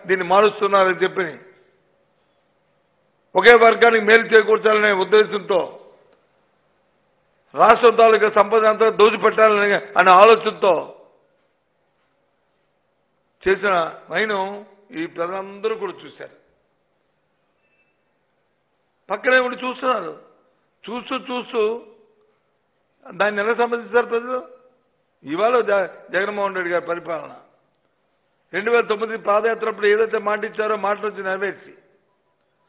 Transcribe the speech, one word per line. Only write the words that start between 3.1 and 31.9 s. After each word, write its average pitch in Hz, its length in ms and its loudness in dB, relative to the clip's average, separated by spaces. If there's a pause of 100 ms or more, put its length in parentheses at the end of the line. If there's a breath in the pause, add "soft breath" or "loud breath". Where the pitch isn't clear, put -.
ఒకే 226 180 8 (100)
వర్గానికి 226 440 4
మేలు 226 240 4
చేకూర్చాలనే 208 600 2 (120)
ఉద్దేశంతో, 190 540 0 (1900)
రాష్ట్రం 220 440 4
తాలూకా 220 380 4
సంపద 214 340 2
అంతా 214 160 0 (140)
దోచిపెట్టాలని 208 760 2 (220)
అనే 180 120 4 (120)
ఆలోచనతో 214 500 4 (2750)
చేసిన 196 280 -2 (400)
వైనం 196 320 -4 (580)
ఈ - 20 -6 (120)
ప్రజలందరూ 196 680 -8
కూడా 180 200 -10
చూశారు. 143 340 -20 (2750)
పక్కనే 247 340 0
ఉండి 247 200 -6
చూస్తున్నారు. 247 480 -6 (760)
చూస్తూ 240 280 -10 (160)
చూస్తూ 247 320 -6 (1600)
దాన్ని 202 240 -2
ఎలా 226 180 -2
సమర్థిస్తారు 233 500 -2
ప్రజలు? 247 280 -6 (840)
ఇవాళ 190 300 -2 (160)
జ-, 196 200 0 (220)
జగన్మోహన్ 202 460 -4
రెడ్డి 175 160 -6
గారి 175 180 -4
పరిపాలన, 156 400 -10 (1200)
రెండు 202 220 -4
వేల 233 180 2
తొమ్మిది 214 240 -6 (140)
పాదయాత్ర 220 420 0
అప్పుడు 202 220 0
ఏదైతే 220 340 -2
మాట 208 220 -4
ఇచ్చారో 214 360 -4
మాటలు 202 240 -4
వచ్చి 190 200 -10
నెరవేర్చి, 190 440 -8 (960)